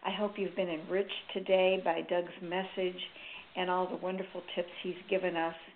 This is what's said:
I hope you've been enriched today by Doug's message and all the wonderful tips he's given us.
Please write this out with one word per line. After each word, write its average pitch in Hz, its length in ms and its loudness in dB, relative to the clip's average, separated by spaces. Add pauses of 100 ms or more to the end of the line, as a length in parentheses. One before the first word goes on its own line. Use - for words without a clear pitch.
I 185 60 2
hope 208 300 0
you've 180 160 0
been 190 140 0
enriched 175 440 0 (180)
today 190 540 6
by 165 160 4
Doug's 175 400 0
message 180 580 -2 (560)
and 180 140 0
all 180 180 4
the 180 100 -4
wonderful 185 440 -4 (140)
tips 175 160 -2 (100)
he's 180 140 -2 (160)
given 185 260 2
us. 165 160 2 (220)